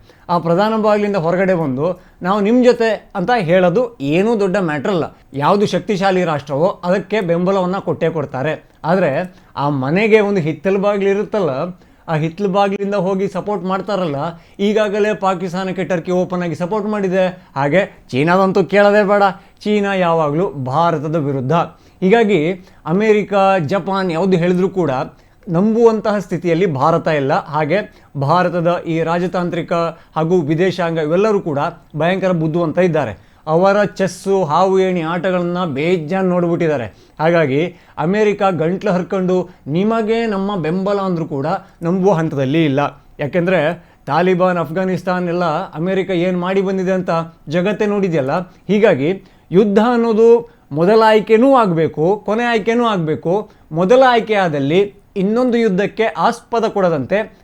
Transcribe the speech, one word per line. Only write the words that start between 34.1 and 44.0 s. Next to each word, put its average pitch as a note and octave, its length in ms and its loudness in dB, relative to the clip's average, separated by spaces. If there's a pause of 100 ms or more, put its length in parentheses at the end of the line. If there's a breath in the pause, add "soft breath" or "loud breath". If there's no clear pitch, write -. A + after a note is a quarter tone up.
ಹಾವು F#3 360 2
ಏಣಿ F#3 220 0
ಆಟಗಳನ್ನ F3+ 640 -2
ಬೇಜಾನ್ E3 600 -2
ನೋಡ್ಬಿಟ್ಟಿದ್ದಾರೆ. E3+ 600 0 (340 soft breath)
ಹಾಗಾಗಿ D#3+ 560 0 (220 loud breath)
ಅಮೆರಿಕ G3+ 440 0 (100)
ಗಂಟ್ಲು F3+ 400 -2
ಹರ್ಕೊಂಡು F#3 580 -2 (180 loud breath)
ನಿಮಗೆ A3 580 0
ನಮ್ಮ G3+ 300 -4
ಬೆಂಬಲ F#3+ 440 -2
ಅಂದ್ರೂ F3 260 -2
ಕೂಡ C#3 220 -4 (360 loud breath)
ನಂಬುವ F#3 300 2
ಹಂತದಲ್ಲಿ D#3 520 0
ಇಲ್ಲ. C#3 400 -2 (140)
ಯಾಕೆಂದ್ರೆ E3+ 640 -2 (200 loud breath)